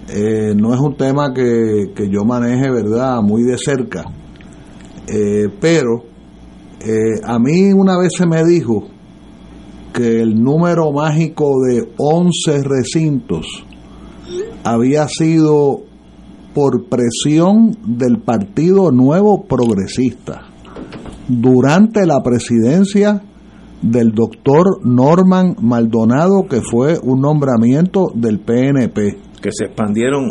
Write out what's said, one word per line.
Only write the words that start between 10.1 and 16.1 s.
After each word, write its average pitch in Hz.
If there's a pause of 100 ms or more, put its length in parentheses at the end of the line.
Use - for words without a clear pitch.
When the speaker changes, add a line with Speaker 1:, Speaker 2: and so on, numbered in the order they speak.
Speaker 1:
el 113
número 156
mágico 151 (120)
de 120
once 156
recintos 135 (1000)
había 131
sido 151 (720)